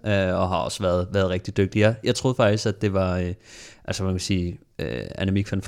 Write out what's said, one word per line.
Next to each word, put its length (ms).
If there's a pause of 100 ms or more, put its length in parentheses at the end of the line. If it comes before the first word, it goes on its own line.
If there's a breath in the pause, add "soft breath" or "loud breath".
øh, 60 (280)
og 100
har 80
også 260
været, 300
været 160
rigtig 280
dygtig. 220
Jeg, 240
jeg 120
troede 200
faktisk, 300
at 160
det 120
var, 240
øh, 160 (520 loud breath)
altså, 180
man 100
kan 60
sige, 380 (220)
øh, 220 (140)
Annemiek 360
van 160